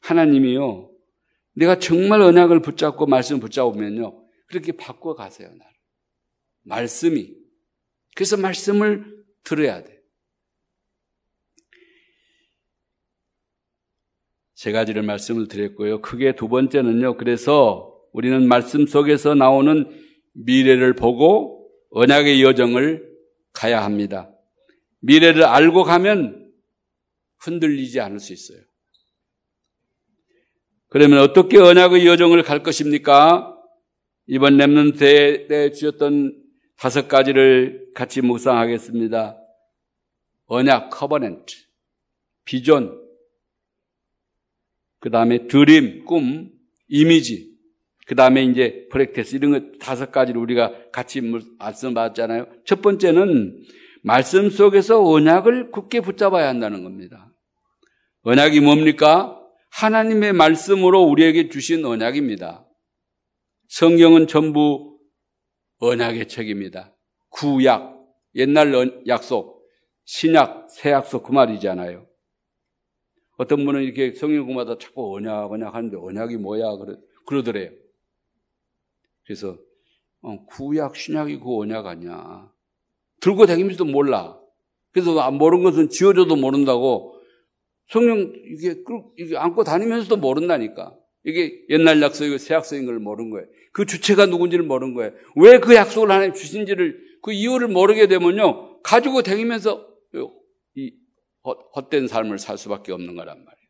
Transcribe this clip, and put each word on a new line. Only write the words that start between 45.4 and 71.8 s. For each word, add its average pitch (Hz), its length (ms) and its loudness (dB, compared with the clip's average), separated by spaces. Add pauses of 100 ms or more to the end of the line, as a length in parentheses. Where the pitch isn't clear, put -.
드림, 143 580 4
꿈, 156 460 -4 (380)
이미지, 143 640 0 (540)
그 - 80 -10
다음에 131 300 4
이제 123 460 -2
프랙티스, 131 460 -4
이런 143 160 0
거 - 260 -6
다섯 127 320 -10
가지를 120 300 -2
우리가 117 500 -4
같이 127 300 -10
물-, 117 220 -8 (160)
말씀 107 360 -12
받았잖아요. 113 520 -6 (180)
첫 190 180 -2
번째는 175 840 0 (380)
말씀 151 480 0
속에서 202 520 2
언약을 185 680 2
굳게 233 300 -6
붙잡아야 190 480 -2
한다는 107 340 -6
겁니다. 92 500 -20 (880)
언약이 147 380 4
뭡니까? 151 800 2 (320)
하나님의 220 600 0
말씀으로 180 720 2
우리에게 160 460 4
주신 160 360 -6
언약입니다. 113 840 -6 (1000)
성경은 165 580 4
전부 147 720 -4 (800)
언약의 117 500 -4
책입니다. 98 640 -14 (360)
구약, 131 640 -2 (380)
옛날 143 400 2
언-, 127 320 -2
약속, 117 580 -8 (400)
신약, - 640 -2
새 - 220 -6
약속 135 320 -4
그 120 100 -10
말이잖아요. 92 720 -4 (1300)